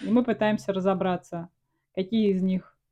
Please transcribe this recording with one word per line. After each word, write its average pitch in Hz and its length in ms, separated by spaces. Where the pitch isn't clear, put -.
И 196 100
мы 240 140
пытаемся 214 480
разобраться, 180 760
какие 208 380
из 185 100
них 185 340